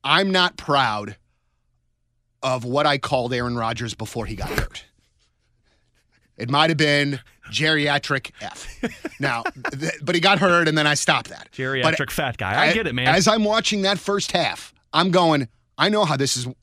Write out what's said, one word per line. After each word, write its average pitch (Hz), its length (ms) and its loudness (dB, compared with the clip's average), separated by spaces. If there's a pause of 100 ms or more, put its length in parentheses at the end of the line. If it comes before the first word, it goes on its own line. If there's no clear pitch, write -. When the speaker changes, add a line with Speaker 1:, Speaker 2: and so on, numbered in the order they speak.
Speaker 1:
I'm 185 260 2
not 180 240 2
proud 117 600 0 (1200)
of 131 220 -2
what 135 220 0
I 143 120 2
called 127 360 -2
Aaron 120 240 -2
Rodgers 113 360 -4
before 113 320 -8
he 107 100 -8
got 92 140 -8
hurt. - 360 -6 (1500)
It 117 120 -8
might 151 200 4
have 160 80 0
been 143 420 2 (320)
geriatric 147 880 0
F. - 400 -14 (400)
Now, 233 240 -2 (340)
th-, 160 140 -6 (100)
but 170 140 -2
he 165 60 2
got 190 180 4
hurt, 175 300 4
and 156 80 2
then 151 100 2
I 147 60 4
stopped 139 380 0
that. - 200 -18
Speaker 2:
Geriatric 135 460 -2
Speaker 1:
But 135 140 -4
Speaker 2:
fat 135 260 -4
guy. 98 160 -4
I 147 140 2
Speaker 1:
a-, 170 60 2
Speaker 2:
get 220 140 0
it, 123 80 -4
man. 123 180 0
Speaker 1:
as 180 140 4
I'm 214 160 4
watching 208 380 0
that 190 180 0
first 202 320 -4
half, 127 420 -2 (200)
I'm 175 180 4
going, 160 380 4 (280)
"I 170 120 2
know 208 160 2
how 151 100 0
this 135 220 0
is 123 100 -6 (160)